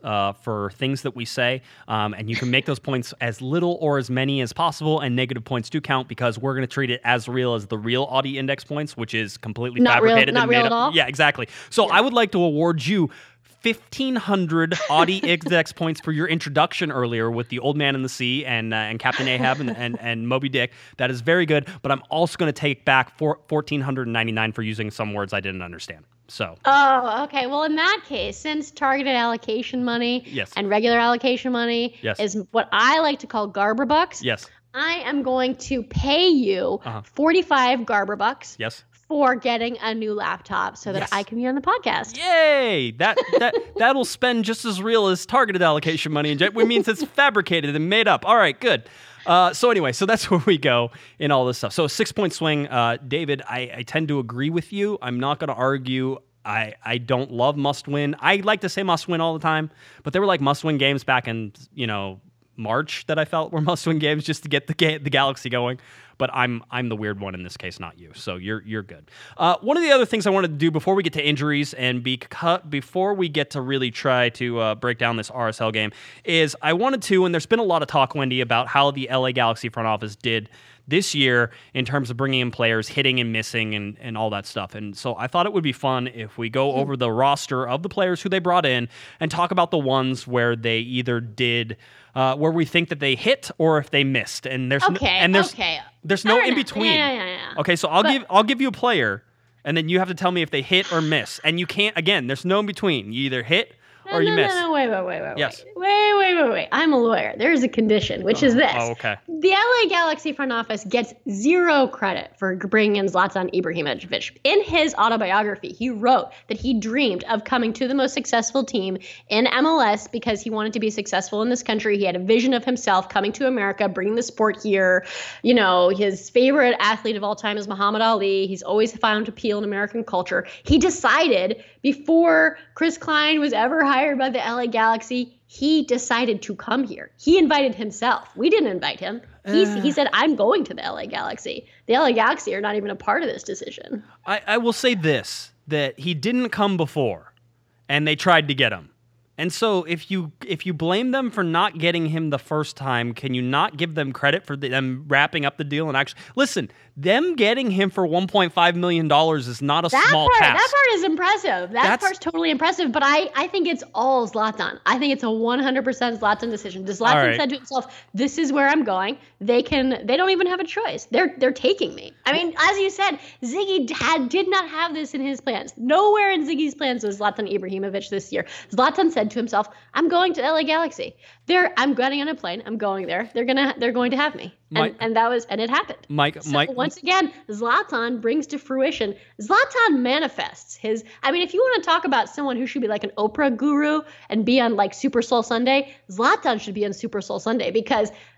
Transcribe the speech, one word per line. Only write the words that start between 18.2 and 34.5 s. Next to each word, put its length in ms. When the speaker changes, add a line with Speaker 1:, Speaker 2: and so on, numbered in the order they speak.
Speaker 1:
and, 260
uh, 40
and 240
Captain 260
Ahab 340
and, 160
and, 240
and 280
Moby 200
Dick. 240
That 120
is 120
very 240
good, 200
but 80
I'm 180
also 300
gonna 140
take 320
back 340
four, 300
fourteen 320
hundred 280
ninety-nine 440
for 100
using 280
some 220
words 200
I 80
didn't 220
understand. 420
So. 280
Speaker 2:
Oh, 580
okay. 220
Well, 180
in 120
that 300
case, 300
since 340
targeted 440
allocation 680
money 440
Speaker 1:
Yes. 300
Speaker 2:
and 120
regular 300
allocation 540
money 500
Speaker 1:
Yes. 180
Speaker 2:
is 300
what 200
I 300
like 200
to 60
call 200
Garber 400
bucks, 360
Speaker 1:
Yes. 240